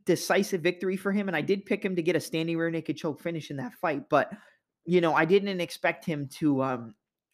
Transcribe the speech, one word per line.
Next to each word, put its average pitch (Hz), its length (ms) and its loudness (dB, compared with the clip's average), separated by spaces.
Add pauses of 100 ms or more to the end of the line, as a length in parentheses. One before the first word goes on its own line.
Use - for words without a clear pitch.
decisive 185 560 2
victory 180 360 -2
for 196 140 -4
him, 202 160 0
and 180 100 -2
I 151 40 0
did 185 240 0
pick 202 180 -2
him 185 140 -2
to 175 60 0
get 160 120 2
a 156 60 0
standing 165 360 -2
rear 165 140 0
naked 160 280 -4
choke 151 220 -6
finish 165 300 -8
in 147 60 -8
that 127 160 -8
fight, 151 380 -4
but, 139 200 4 (540)
you 175 160 4
know, 160 140 4
I 156 100 4
didn't 196 360 2
expect 170 440 -4
him 147 240 -4 (100)
to, 143 240 2
um, 120 320 -4 (400)